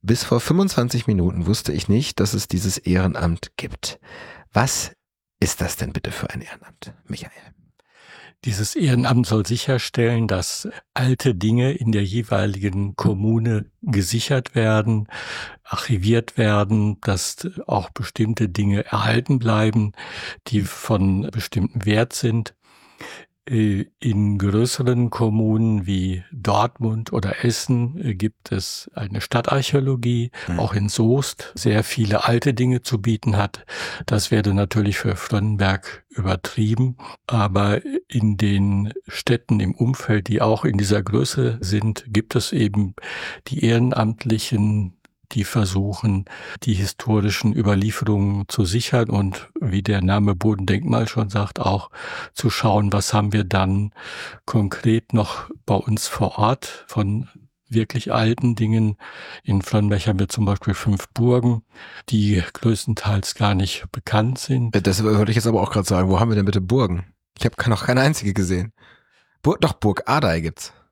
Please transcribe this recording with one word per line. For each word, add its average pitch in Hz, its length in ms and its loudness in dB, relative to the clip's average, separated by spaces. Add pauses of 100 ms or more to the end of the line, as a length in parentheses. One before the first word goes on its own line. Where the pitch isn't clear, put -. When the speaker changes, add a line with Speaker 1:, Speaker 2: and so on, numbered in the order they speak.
Speaker 1:
Bis 110 220 2
vor 120 160 2
fünfundzwanzig 143 640 0
Minuten 87 400 2
wusste 101 260 0
ich - 160 -4
nicht, 113 300 0
dass 98 160 0
es 101 140 -4
dieses 92 300 0
Ehrenamt 90 760 0
gibt. - 440 -10 (520)
Was - 380 0 (480)
ist - 220 -2
das 87 160 -4
denn - 160 -6
bitte - 180 -6
für - 200 -8
ein - 100 -10
Ehrenamt, - 540 -20 (120)
Michael? - 240 -12 (1120)
Speaker 2:
Dieses 104 300 -4
Ehrenamt 127 520 2
soll 107 200 2
sicherstellen, 117 800 0
dass 95 400 -4 (260)
alte 127 440 2
Dinge 117 360 2
in 110 200 0
der 104 100 2
jeweiligen 101 920 -2
Kommune 110 720 0 (160)
gesichert 120 760 -2
werden, 110 500 2 (560)
archiviert 113 760 0
werden, 104 680 2
dass - 460 -4 (200)
auch - 220 -2
bestimmte 110 580 -2
Dinge 101 380 0
erhalten 120 520 0
bleiben, 110 540 2 (560)
die 104 140 2
von 98 680 0
bestimmtem 104 560 -2
Wert 107 280 2
sind. 113 420 -2 (920)
Äh, 107 380 2 (140)
in 104 360 2
größeren 120 720 2
Kommunen 110 800 2
wie 92 440 -2
Dortmund 110 800 -2
oder 104 320 -4
Essen, 120 560 0
äh, 127 160 -2
gibt 101 380 -6
es - 420 -8
eine 104 280 -6
Stadtarchäologie, 123 1080 0 (160)
Speaker 1:
Mhm. 90 140 -2
Speaker 2:
auch 101 140 -2
in 101 160 0
Soest 120 680 0
sehr 107 260 2
viele 104 420 0
alte 120 280 2
Dinge 123 300 0
zu 110 180 -2
bieten 107 380 0
hat. - 260 -4 (400)
Das - 260 0
wäre 104 220 2
natürlich 101 460 2
für 98 180 -2
Frönnenberg 98 960 -2
übertrieben, 110 880 0 (280)
aber 101 540 2 (280)
in 107 280 2
den 101 560 0 (160)
Städten - 500 0
im 98 160 0
Umfeld, 113 540 0
die - 140 2
auch 110 240 2
in 101 100 2
dieser 101 260 2
Größe 120 600 0
sind, 104 460 -2
gibt 107 280 -2
es - 160 -2
eben 104 420 0 (540)
die - 160 -2
Ehrenamtlichen, 110 1300 0 (340)
die 104 120 -2
versuchen, 98 800 -2 (400)
die 107 100 2
historischen 104 840 0
Überlieferungen 101 920 0
zu - 160 0
sichern 113 460 0
und, 101 380 -2 (120)
wie 101 200 0
der 101 220 0
Name 101 320 2
Bodendenkmal 104 720 0
schon 107 240 -2
sagt, 104 300 -2
auch 98 280 0 (460)
zu - 160 0
schauen, 104 420 2
was 98 220 0
haben 104 180 2
wir 104 120 2
dann 98 480 0 (520)
konkret 110 680 0
noch - 360 0 (180)
bei 117 100 2
uns - 320 -2
vor - 320 -2
Ort - 480 -2
von 107 400 -2 (400)
wirklich 113 440 -2
alten 113 440 2
Dingen. 110 400 2 (480)
In 98 180 2
Frönnenberg 104 460 2
haben 95 100 2
wir 98 100 0
zum 107 180 0
Beispiel 98 280 0
fünf - 360 -2
Burgen, 120 520 2 (460)
die 104 340 2 (100)
größtenteils 104 840 0
gar 101 180 2
nicht 95 380 -2
bekannt 113 480 0
sind. 120 340 -2
Speaker 1:
Äh, 101 80 4
das 98 220 2
wollte 107 260 4
ich 107 60 2
jetzt 113 100 2
aber 113 160 2
auch 101 80 -2
gerade 101 160 0
sagen. 95 240 2
Wo 95 80 4
haben 117 140 4
wir - 20 2
denn 101 100 2
bitte 98 160 2
Burgen? 92 440 0 (340)
Ich - 60 -8
habe 117 100 2 (160)
noch 107 140 0
keine 127 160 2
einzige 135 340 0
gesehen. 95 380 -2 (720)
Bur-, 160 180 2
doch, - 140 2
Burg - 320 0
Adey 110 360 2
gibt's. - 300 -8 (200)